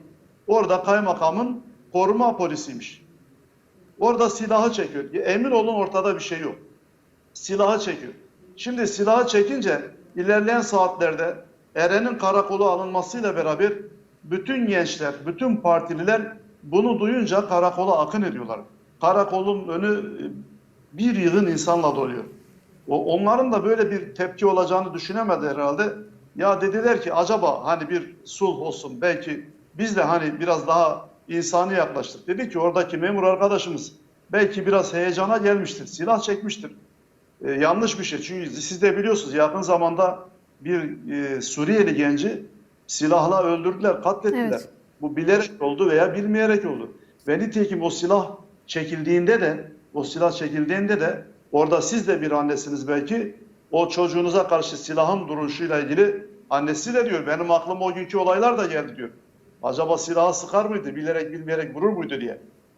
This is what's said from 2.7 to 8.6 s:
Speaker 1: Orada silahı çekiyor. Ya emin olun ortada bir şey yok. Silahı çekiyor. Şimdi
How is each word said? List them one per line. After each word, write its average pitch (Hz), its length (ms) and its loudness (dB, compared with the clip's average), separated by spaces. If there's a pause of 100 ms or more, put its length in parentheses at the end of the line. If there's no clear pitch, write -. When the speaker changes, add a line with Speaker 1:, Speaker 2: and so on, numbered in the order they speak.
Speaker 1:
Orada 226 320 4
silahı 220 420 2
çekiyor. 147 400 -4
Ya 170 100 -2
emin 233 280 0
olun 226 240 2
ortada 190 400 0
bir - 60 -6
şey 165 200 -8
yok. 147 140 -6 (800)
Silahı 202 440 0
çekiyor. 147 340 -8 (440)
Şimdi 240 300 -4